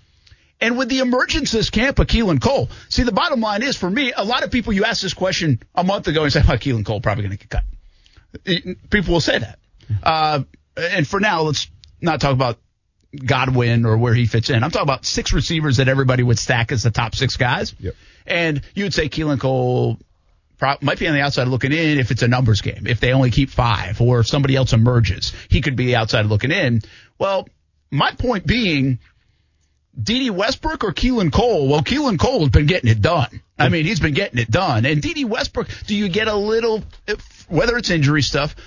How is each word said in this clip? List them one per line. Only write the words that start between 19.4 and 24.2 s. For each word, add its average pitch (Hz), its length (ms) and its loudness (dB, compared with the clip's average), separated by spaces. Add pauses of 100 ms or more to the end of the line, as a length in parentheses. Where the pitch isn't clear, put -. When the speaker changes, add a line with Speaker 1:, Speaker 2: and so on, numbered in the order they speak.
Speaker 1:
Cole 123 560 0 (600)
pro-, 139 240 0
might 143 160 0
be 190 100 -2
on 156 60 2
the 143 80 2
outside 139 260 0
looking 131 240 0
in 156 260 2
if 123 120 0
it's 110 120 0
a 120 60 2
numbers 120 320 2
game, - 260 -6
if 120 140 0
they 123 140 2
only 131 160 4
keep 139 180 2
five, 113 540 0
or 120 180 4